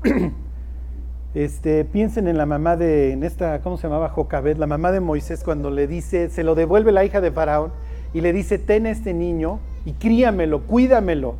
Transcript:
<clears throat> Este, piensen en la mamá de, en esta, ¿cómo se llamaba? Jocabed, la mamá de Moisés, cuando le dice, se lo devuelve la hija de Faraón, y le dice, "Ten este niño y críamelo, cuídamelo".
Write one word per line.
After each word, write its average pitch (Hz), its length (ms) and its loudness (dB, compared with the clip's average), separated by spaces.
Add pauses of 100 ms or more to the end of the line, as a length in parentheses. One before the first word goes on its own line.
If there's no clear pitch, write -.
<clears throat> 180 440 0 (840)
Este, 151 520 0
piensen 208 420 0
en 170 80 2
la 151 120 2
mamá 156 300 2
de, 151 340 4
en 135 120 -2
esta, 160 360 -4
¿cómo 180 180 -4
se - 60 -8
llamaba? 156 260 -2
Jocabed, 151 480 -2
la 156 80 -2
mamá 156 260 0
de 190 100 0
Moisés, 156 420 -4
cuando 147 260 -4
le 143 160 0
dice, 170 440 -2
se 180 140 -4
lo 160 120 2
devuelve 196 360 4
la 190 140 6
hija 202 160 0
de 170 100 2
Faraón, 151 420 0 (380)
y 165 100 -4
le 170 120 2
dice, 196 240 0
"Ten 220 300 2
este 220 260 -4
niño 170 460 -2 (260)
y 147 60 -6
críamelo, 202 720 2
cuídamelo". 196 760 4